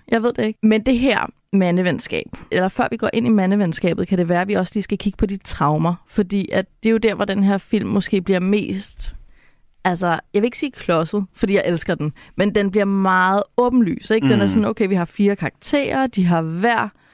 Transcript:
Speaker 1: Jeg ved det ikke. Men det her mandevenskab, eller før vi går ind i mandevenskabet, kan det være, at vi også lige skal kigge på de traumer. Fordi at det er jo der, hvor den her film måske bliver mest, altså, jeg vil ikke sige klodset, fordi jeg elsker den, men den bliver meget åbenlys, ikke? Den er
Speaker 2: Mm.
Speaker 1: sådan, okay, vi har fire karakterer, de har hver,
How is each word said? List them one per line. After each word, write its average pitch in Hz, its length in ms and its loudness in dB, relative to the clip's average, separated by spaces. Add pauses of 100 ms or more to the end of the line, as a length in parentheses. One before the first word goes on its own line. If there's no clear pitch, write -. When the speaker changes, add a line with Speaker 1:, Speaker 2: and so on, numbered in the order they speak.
(100)
Speaker 1:
Jeg 226 120 2
ved 240 100 0
det 233 120 -4
ikke. 220 180 -4
Men 214 240 2
det 254 120 2
her 247 280 0 (260)
mandevenskab, 180 760 0 (240)
eller 185 180 0
før - 220 -2
vi 233 60 -4
går 220 160 -2
ind 233 140 0
i 240 40 2
mandevenskabet, 185 800 0
kan 190 100 2
det 170 100 0
være, 175 120 2
at 185 80 -4
vi 208 60 -2
også 185 200 -2
lige 202 80 -2
skal 196 160 -6
kigge - 180 -4
på 214 100 0
de 196 100 -6
traumer. 160 580 0 (140)
Fordi 196 440 -2
at 190 140 0 (160)
det 220 60 2
er 226 40 4
jo 226 60 2
der, 214 160 0
hvor 208 100 -2
den 196 180 0
her 196 160 4
film - 300 -2
måske 196 340 0
bliver 190 180 0
mest, 196 760 -4 (680)
altså, 180 220 0 (280)
jeg 202 80 2
vil - 20 2
ikke 240 140 -4
sige 285 140 -4
klodset, 170 520 -2 (100)
fordi 196 200 0
jeg 196 120 2
elsker 170 280 -2
den, 151 180 -4 (240)
men 202 180 0
den 202 160 0
bliver 202 140 0
meget 190 580 2 (140)
åbenlys, 240 540 0
ikke? 208 180 4
Den 202 120 4
er - 40 2
Speaker 2:
Mm. 98 40 0
Speaker 1:
sådan, 202 160 2
okay, 214 240 0
vi 196 60 0
har 175 100 0
fire 202 320 0
karakterer, 269 720 -2
de 202 200 0
har 170 160 2
hver, 202 460 0 (260)